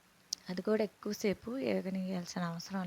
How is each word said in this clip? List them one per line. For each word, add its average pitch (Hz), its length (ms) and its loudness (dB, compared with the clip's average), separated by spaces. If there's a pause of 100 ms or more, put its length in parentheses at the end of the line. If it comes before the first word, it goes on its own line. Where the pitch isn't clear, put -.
(500)
అది 185 120 -2
కూడా 214 220 4
ఎక్కువసేపు 208 680 -2
వేగనియాల్సిన 190 920 0
అవసరం 170 440 -2